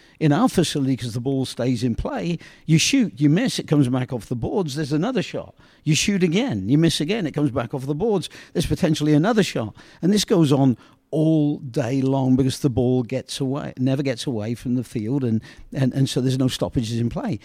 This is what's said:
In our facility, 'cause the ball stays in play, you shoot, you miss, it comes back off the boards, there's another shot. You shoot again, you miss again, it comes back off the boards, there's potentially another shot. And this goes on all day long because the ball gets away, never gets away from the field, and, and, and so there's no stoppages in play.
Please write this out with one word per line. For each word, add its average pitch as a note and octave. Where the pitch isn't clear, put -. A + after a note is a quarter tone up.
In D3+
our E3+
facility, C#3
'cause A#2
the B2+
ball C3+
stays A#2+
in A#2+
play, F3+
you D#3
shoot, A3+
you D3
miss, F#3+
it D#3
comes D3
back B2+
off A#2+
the B2+
boards, D3+
there's D3
another F3+
shot. -
You D3+
shoot G3+
again, E3
you C#3+
miss E3
again, F3+
it C3
comes D3
back A#2
off C3
the D3+
boards, F#3+
there's -
potentially D3+
another G3+
shot. A#2
And F3+
this G#3
goes E3
on C3+
all D#3
day C3
long C3
because C3
the D3
ball B2+
gets -
away, C#3
never C3+
gets C3+
away A#2
from B2
the B2
field, B2
and, A2+
and, C3
and C3
so C3
there's C3
no C3+
stoppages A2+
in A#2
play. F3+